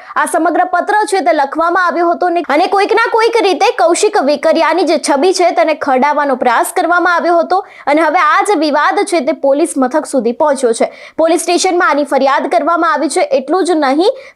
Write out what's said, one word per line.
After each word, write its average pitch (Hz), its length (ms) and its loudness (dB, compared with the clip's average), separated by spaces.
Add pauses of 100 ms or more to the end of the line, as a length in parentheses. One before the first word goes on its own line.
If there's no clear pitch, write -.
(160)
આ 294 100 0
સમગ્ર 339 400 0
પત્ર 359 280 -2 (120)
છે 392 140 -2
તે 349 140 2
લખવામાં 330 540 0
આવ્યો 339 240 0
હતો 359 180 0
ને, 339 200 -2
અને 311 180 2
કોઈકના 403 440 0
કોઈક 453 320 2
રીતે 370 280 2
કૌશિક 403 520 0
વેકરિયાની 311 600 0
જે 311 140 0
છબી 294 360 0
છે 359 180 2
તેને 320 220 0
ખરડાવવાનો 285 640 0
પ્રયાસ 262 400 0
કરવામાં 349 400 0
આવ્યો 339 240 0
હતો 370 260 -2 (200)
અને 294 160 2
હવે 320 180 2
આ 330 220 2
જ 403 160 0
વિવાદ 302 460 0
છે 349 160 -2
તે 277 120 -2
પોલીસ 285 460 0
મથક 269 280 0
સુધી 233 260 -2
પહોંચ્યો 254 420 0
છે. - 200 -4 (240)
પોલીસ 320 240 2
સ્ટેશનમાં 349 480 0
આની 294 140 0
ફરિયાદ 277 480 0
કરવામાં 330 420 0
આવી 294 160 -2
છે. 370 120 -2
એટલું 294 440 -2
જ 330 60 0
નહીં, 311 400 0 (240)